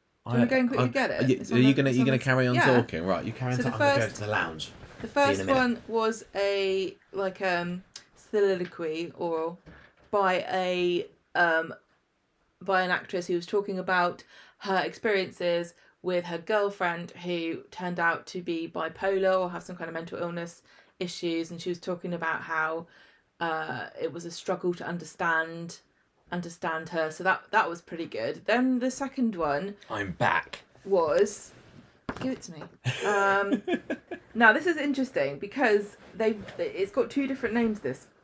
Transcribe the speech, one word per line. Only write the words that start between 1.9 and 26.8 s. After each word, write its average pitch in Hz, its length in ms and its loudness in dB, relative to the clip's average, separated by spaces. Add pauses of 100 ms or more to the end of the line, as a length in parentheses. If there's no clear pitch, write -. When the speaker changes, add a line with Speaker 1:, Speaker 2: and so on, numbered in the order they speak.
Speaker 2:
you 127 40 4
Speaker 1:
on 123 60 4
Speaker 2:
gonna 131 100 4
Speaker 1:
the 120 60 -6
Speaker 2:
carry 127 240 2
on 123 80 2
Speaker 1:
Yeah. 127 100 4
Speaker 2:
talking? 113 400 4
Right, 90 200 0
you 110 60 -4
carry 127 220 -4
on 127 40 0
Speaker 1:
So 123 60 -2
the 127 80 -2
Speaker 2:
talking. 110 140 2
I'm - 40 6
gonna 277 100 4
go 110 60 2
Speaker 1:
first - 120 -6
Speaker 2:
to 104 80 -8
the 104 60 -2
lounge. 80 400 -4 (300)
Speaker 1:
The 233 60 -8
Speaker 2:
See - 120 0
you 285 60 6
in 269 40 4
a - 60 4
Speaker 1:
first 196 100 -2
Speaker 2:
minute. 269 100 4
Speaker 1:
one 247 320 2
was 220 380 0 (100)
a, 196 600 0 (180)
like, 190 280 -4
um, 180 420 -2 (480)
soliloquy 175 840 0
or 165 400 -4 (520)
by 190 420 2
a, 180 540 2 (300)
um, 165 380 4 (880)
by 185 220 2
an 180 80 0
actress 175 360 -4
who 180 80 0
was 170 100 -2
talking 202 340 -2
about 180 440 0 (360)
her 190 260 0
experiences 175 880 0 (300)
with 175 220 0
her 170 120 -4
girlfriend 180 720 -2
who 170 500 -4 (100)
turned 180 280 -6
out 170 280 2
to 185 140 -10
be 165 320 -4
bipolar 190 640 0
or 180 100 -2
have 175 140 -10
some 180 120 -14
kind 175 120 -10
of 165 60 -8
mental 165 260 -8
illness 170 420 -6 (380)
issues, 165 520 -4
and 170 100 -12
she 185 80 -6
was 175 100 -4
talking 180 340 -6
about 160 300 -2
how, 160 420 -2 (540)
uh, 160 480 -4 (120)
it 156 140 -4
was 170 120 -10
a 170 60 -10
struggle 180 440 -2
to 185 100 -10
understand, 165 920 -2 (520)
understand 170 580 -6